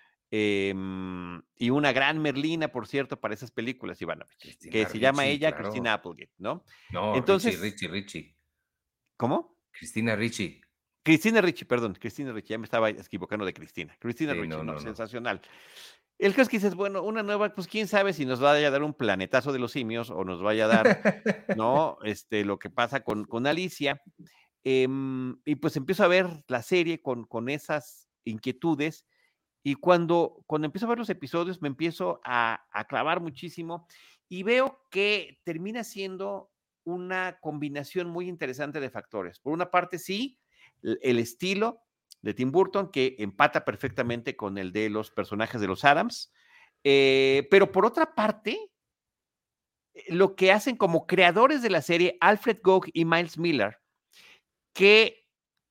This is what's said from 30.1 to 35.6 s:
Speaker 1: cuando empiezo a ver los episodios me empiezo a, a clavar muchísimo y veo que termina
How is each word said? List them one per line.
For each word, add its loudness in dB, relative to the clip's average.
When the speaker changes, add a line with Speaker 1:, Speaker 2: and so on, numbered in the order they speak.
Speaker 1:
cuando -2
empiezo -6
a -4
ver 0
los -8
episodios -4
me -4
empiezo -4
a, 0
a -6
clavar 0
muchísimo -12
y -10
veo 0
que -2
termina -8